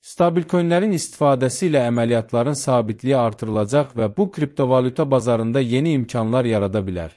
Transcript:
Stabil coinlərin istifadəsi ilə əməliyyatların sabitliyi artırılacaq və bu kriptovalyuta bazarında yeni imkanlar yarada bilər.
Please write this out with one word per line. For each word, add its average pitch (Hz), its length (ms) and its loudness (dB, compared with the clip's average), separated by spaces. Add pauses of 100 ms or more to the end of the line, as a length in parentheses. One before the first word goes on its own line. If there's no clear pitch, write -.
Stabil 170 480 -2
coinlərin 175 480 0
istifadəsi 135 720 0
ilə 143 220 2
əməliyyatların 120 680 0
sabitliyi 123 600 0
artırılacaq 113 760 0
və 110 240 -2
bu 196 140 0
kriptovalyuta 131 800 0
bazarında 117 500 0
yeni 131 320 0
imkanlar 123 520 0
yarada 104 360 0
bilər. 90 360 -6